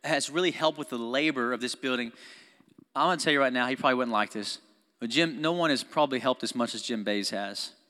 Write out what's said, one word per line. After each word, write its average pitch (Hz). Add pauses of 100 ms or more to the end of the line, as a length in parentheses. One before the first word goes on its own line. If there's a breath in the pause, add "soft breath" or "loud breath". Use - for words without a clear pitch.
has 143
really 170
helped 156
with 143
the 123
labor 127
of 113
this 123
building, 120 (840 loud breath)
I'm 143
gonna 180
tell 156
you 143
right 131
now, 123
he 131
probably 131
wouldn't 123
like 107
this, - (400)
but 120
Jim, 151
no 156
one 170
has 131
probably 139
helped 127
as 117
much 120
as 110
Jim 110
Bays 101
has 101 (180)